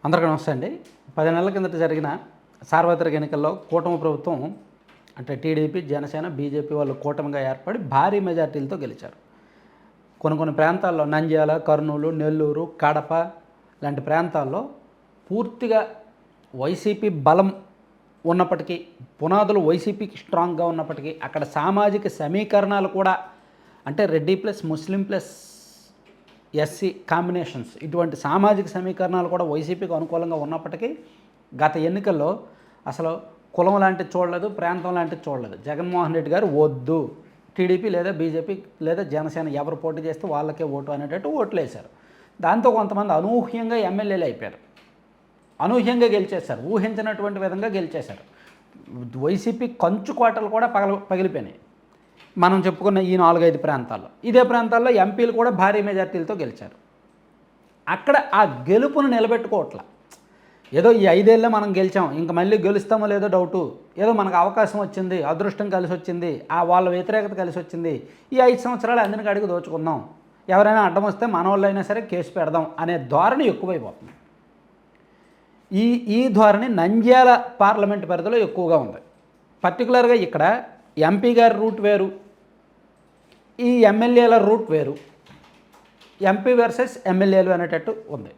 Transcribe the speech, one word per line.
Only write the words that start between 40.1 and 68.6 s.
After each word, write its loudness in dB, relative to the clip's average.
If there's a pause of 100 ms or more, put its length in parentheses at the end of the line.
వాళ్ళకే -6
ఓటు -8
అనేటట్టు -8
ఓట్లు -4
వేశారు. -10 (500)
దాంతో 2
కొంతమంది -2
అనూహ్యంగా -2
ఎమ్మెల్యేలు -2
అయిపోయారు, -8 (1000)
అనూహ్యంగా 2
గెలిచేశారు, -2
ఊహించినటువంటి -4
విధంగా -4
గెలిచేశారు. -8 (960)
వైసీపీ -2 (160)
కంచు -2
కోటలు 0
కూడా 0
పగల-, -2
పగిలిపోయినాయి. -4 (800)
మనం 6
చెప్పుకున్న 2
ఈ 2
నాలుగైదు 6
ప్రాంతాల్లో, -4 (160)
ఇదే 6
ప్రాంతాల్లో 2
ఎంపీలు 2
కూడా 2
భారీ 2
మెజారిటీలతో -4
గెలిచారు. -12 (1120)
అక్కడ 2 (180)
ఆ 6 (280)
గెలుపును 2
నిలబెట్టుకోవట్లా. -2 (880)
ఏదో 6
ఈ 6
ఐదేళ్ళే 8
మనం 0
గెలిచాం, 2
ఇంక -4
మళ్ళీ 2
గెలుస్తామో 0
లేదో 0
డౌటు, 0 (200)
ఏదో 2
మనకు 0
అవకాశం 2
వచ్చింది, -4
అదృష్టం -4
కలిసి -2
వచ్చింది, -6
ఆ 0
వాళ్ళ 2
వ్యతిరేకత -2
కలిసి -6
వచ్చింది, -8 (240)
ఈ 0
ఐదు 6